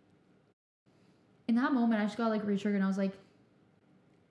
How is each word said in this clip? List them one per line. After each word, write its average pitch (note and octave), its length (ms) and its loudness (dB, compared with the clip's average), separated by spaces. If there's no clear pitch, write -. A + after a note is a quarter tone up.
in A3+ 80 2
that C#4 180 2
moment, A#3 280 2
I G#3 40 0
just G#3 120 -6
got, A3+ 140 0
like, G#3+ 140 -2
re-triggered, G3+ 300 0
and G3 80 2
I F#3+ 40 2
was F#3+ 100 -2
like, G3 160 -2